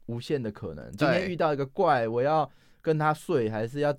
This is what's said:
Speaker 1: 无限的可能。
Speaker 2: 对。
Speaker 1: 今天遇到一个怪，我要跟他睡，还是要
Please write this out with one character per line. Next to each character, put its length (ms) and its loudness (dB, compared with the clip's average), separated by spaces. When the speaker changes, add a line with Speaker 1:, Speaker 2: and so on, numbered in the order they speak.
Speaker 1:
无 120 -6
限 220 -2
的 100 -4
可 220 -10
能。 180 -12
Speaker 2:
对。 60 -12
Speaker 1:
今 100 2
天 220 2
遇 60 -4
到 180 2
一 20 0
个 100 -2
怪， 420 2
我 140 0
要 280 2
跟 160 0
他 160 2
睡， 360 0
还 180 -2
是 140 -6
要 180 2